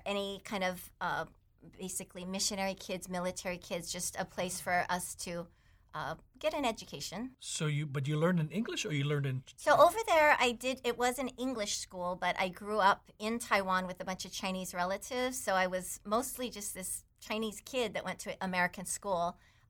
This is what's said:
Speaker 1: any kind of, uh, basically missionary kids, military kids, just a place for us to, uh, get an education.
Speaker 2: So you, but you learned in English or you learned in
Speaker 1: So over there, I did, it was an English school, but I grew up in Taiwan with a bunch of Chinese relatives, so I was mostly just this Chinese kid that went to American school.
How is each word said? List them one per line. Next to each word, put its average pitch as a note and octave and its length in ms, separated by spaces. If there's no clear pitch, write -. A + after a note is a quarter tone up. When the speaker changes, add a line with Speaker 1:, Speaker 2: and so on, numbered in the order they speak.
Speaker 1:
any G3+ 400
kind G3 180
of, F#3 280
uh, D#3+ 240
basically F#3 480
missionary G3 480
kids, F#3 360
military F3+ 480
kids, F3 340
just - 260
a F#3+ 60
place F#3 380
for F3+ 280
us F3+ 260
to, E3+ 320
uh, D3+ 220
get - 140
an D4+ 100
education. A3+ 760
Speaker 2:
So - 260
you, D3+ 200
but C#3 220
you D3+ 100
learned E3+ 220
in D#3 100
English A#3+ 360
or F3+ 80
you C#3+ 100
learned C#3+ 220
in C3 180
Speaker 1:
So D4 200
over E4+ 200
there, D4+ 320
I B3 140
did, B3+ 320
it A#3 120
was B3 220
an B3+ 180
English A#3 420
school, F3+ 400
but F#3 200
I G3 100
grew G#3 300
up G3 300
in A3+ 200
Taiwan F#3 480
with F#3 120
a F#3 60
bunch F#3 180
of F#3 80
Chinese F#3 420
relatives, B3 680
so G3 120
I F#3 140
was F#3 380
mostly B3 440
just G#3 260
this - 280
Chinese A3 460
kid A#3 280
that - 120
went F3+ 140
to - 200
American F3+ 460
school. F3+ 520